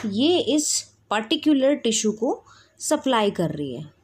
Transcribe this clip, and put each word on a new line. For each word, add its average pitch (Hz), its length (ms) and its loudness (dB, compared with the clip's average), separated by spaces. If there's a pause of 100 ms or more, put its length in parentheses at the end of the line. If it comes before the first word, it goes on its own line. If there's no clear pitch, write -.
ये 262 340 2
इस 294 460 0 (240)
पर्टिकुलर 269 680 2
टिश्यू 220 360 0
को 262 320 -4 (360)
सप्लाई 247 520 0
कर 180 180 -2
रही 143 260 -8
है। 147 180 -14 (100)